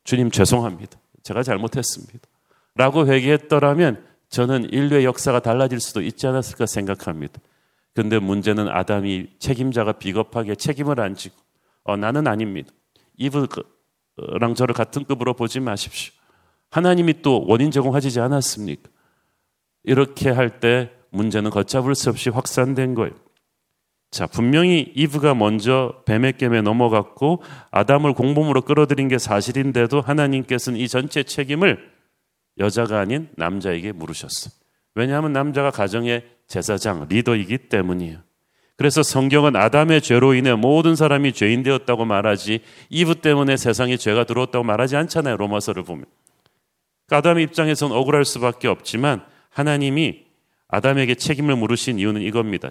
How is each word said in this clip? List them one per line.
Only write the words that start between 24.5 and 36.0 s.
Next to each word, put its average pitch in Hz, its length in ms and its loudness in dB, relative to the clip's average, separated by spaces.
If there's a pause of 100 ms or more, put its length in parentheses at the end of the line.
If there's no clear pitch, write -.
이브가 143 400 0
먼저 113 720 0
뱀의 123 320 2
꿰매 117 240 2
넘어갔고 117 800 0 (280)
아담을 139 440 2
공범으로 139 480 2
끌어들인 139 460 2
게 127 100 0
사실인데도 120 840 0
하나님께서는 135 800 -2
이 123 100 -4
전체 139 340 -2
책임을 147 680 -2 (680)
여자가 107 420 0
아닌 135 360 -4
남자에게 90 560 -4
물으셨어요. 80 600 -12 (420)
왜냐하면 143 380 -2
남자가 139 380 -2
가정의 120 540 -2 (220)